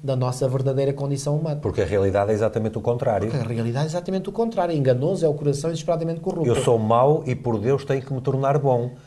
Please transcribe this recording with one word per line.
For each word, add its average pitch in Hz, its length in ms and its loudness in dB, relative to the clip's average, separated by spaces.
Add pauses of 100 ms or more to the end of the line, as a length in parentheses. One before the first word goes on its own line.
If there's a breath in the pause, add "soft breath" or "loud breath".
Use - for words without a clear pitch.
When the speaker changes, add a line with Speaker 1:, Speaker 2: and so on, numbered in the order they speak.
Speaker 1:
da 135 120 -2
nossa 127 320 0
verdadeira 135 460 0
condição 143 440 -2
humana. 156 240 -2
Speaker 2:
Porque 107 200 -2
a 98 40 4
realidade 101 460 2
é 110 40 2
exatamente 107 420 0
o 107 60 -6
contrário. 113 480 0
Speaker 1:
Porque 120 120 -2
a 113 60 -6
realidade 120 380 -2
é - 20 -2
exatamente 180 400 -4
o 196 40 -6
contrário. 196 440 -2
Enganoso 143 480 2
é 156 40 6
o 143 40 2
coração 147 380 -2
e - 20 -2
desesperadamente 165 480 -2
corrupto. 185 280 -2
Speaker 2:
Eu 117 80 4
sou 120 220 4
mau 123 480 4
e 127 80 0
por 113 240 -2
Deus 135 280 0
tenho 135 160 0
que 135 100 -8
me 127 80 -4
tornar 139 380 0
bom. 127 320 2 (160 loud breath)